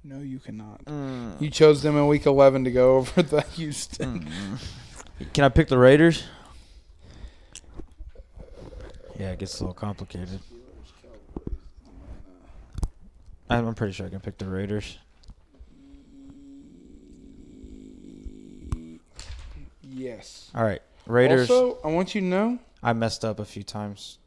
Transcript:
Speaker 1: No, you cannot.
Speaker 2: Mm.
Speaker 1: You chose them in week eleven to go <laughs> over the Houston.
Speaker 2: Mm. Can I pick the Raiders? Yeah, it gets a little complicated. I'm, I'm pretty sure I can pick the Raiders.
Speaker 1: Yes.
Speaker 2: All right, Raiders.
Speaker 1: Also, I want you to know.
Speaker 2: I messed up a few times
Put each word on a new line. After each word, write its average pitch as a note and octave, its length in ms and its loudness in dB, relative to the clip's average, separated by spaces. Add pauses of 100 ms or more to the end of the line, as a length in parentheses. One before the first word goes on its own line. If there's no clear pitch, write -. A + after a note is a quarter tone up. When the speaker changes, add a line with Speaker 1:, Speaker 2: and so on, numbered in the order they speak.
Speaker 1:
No, C#3 160 -16
you C3+ 200 -12
cannot. G#2+ 460 -16
Speaker 2:
Mm. C3 560 -10
Speaker 1:
You D3+ 80 -4
chose D3+ 320 6
them D3 160 0
in C#3+ 100 2
week D3 180 2
eleven C#3 380 6
to B2+ 80 0
go B2+ 240 6
<laughs> - 20 4
over C3 240 0
the D3+ 200 6
Houston. C3+ 840 -8
Speaker 2:
Mm. - 1080 -12
Can C#3+ 100 4
I C3+ 60 8
pick D#3+ 180 4
the C3 100 2
Raiders? D3+ 460 8 (3000)
Yeah, F#2+ 120 -8
it E2+ 80 -10
gets F#2+ 200 -10
a G2+ 40 -6
little F#2 100 -6
complicated. F#2+ 680 -12 (3000)
I'm, A#2+ 180 0
I'm A2+ 80 -6
pretty G#2 180 -4
sure F#2+ 120 -10
I F#2 40 -12
can F#2+ 100 -12
pick - 180 -12
the G2 120 -10
Raiders. G2+ 480 -6 (4000)
Speaker 1:
Yes. C3 680 -16
Speaker 2:
All A#2 100 -2
right, G#2 180 -4 (260)
Raiders. B2 420 4
Speaker 1:
Also, B3 340 2
I D#3 40 -4
want F3 280 -2
you G3+ 60 -2
to F#3 60 -2
know. G#3+ 320 -2 (240)
Speaker 2:
I A#2+ 100 0
messed A2+ 300 -4
up G#2+ 160 -6
a G#2 60 -8
few - 180 -16
times G2+ 640 -14